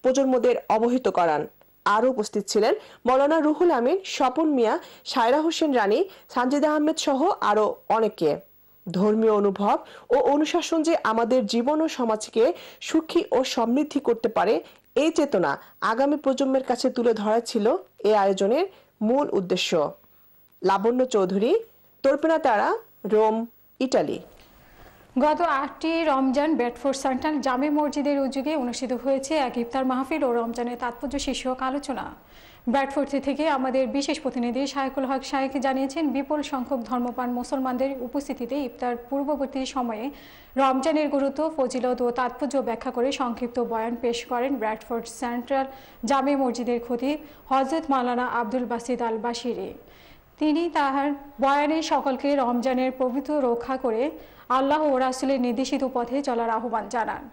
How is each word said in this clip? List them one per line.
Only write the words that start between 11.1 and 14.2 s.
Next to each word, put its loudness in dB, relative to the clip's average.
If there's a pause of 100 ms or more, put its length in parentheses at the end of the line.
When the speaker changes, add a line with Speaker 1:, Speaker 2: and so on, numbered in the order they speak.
Speaker 1:
আমাদের 2 (120)
জীবন 2
ও 0 (120)
সমাজকে 0 (440)
সুখী 2 (160)
ও 4 (160)
সমৃদ্ধি 0
করতে 0